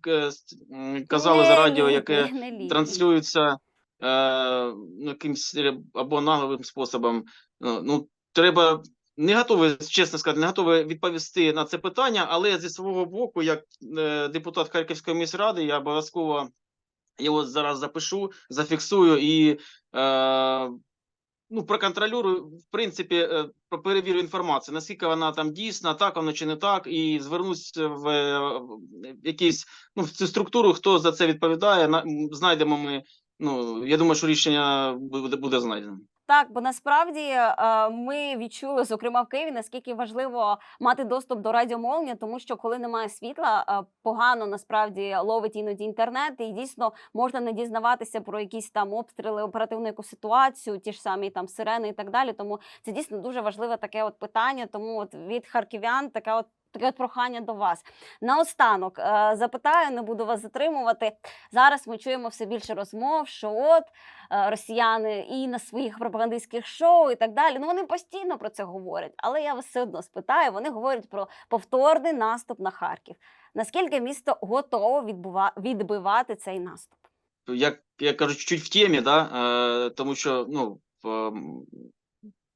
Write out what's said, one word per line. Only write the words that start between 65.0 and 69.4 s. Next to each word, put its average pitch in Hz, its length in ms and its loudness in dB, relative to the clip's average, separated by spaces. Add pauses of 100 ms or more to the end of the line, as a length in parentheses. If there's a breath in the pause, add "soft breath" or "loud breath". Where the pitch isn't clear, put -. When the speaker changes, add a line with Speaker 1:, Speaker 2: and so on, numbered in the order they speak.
Speaker 2:
і 262 180 -6
на 247 120 -6
своїх 220 400 -8
пропагандистських 233 680 -6
шоу 330 460 6
і 233 40 2
так 226 180 0
далі. 277 260 2
Ну, 294 80 -4
вони 359 160 0
постійно 359 540 -6
про 214 120 -8
це 208 140 -10
говорять, 175 540 -8
але 277 240 -2